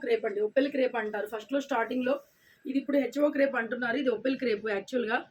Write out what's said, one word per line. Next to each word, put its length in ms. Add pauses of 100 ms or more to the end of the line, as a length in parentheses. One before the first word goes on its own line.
క్రేప్ 220
అండి, 140
ఒపెల్ 340
క్రేప్ 220
అంటారు 300
ఫస్ట్లో 340
స్టార్టింగ్లో. 600 (460)
ఇది 120
ఇప్పుడు 180
హెచ్ఓ 320
క్రేప్ 280
అంటున్నారు, 400
ఇది 120
ఒపెల్ 340
క్రేప్ 280
యాక్చువల్‌గా. 480 (120)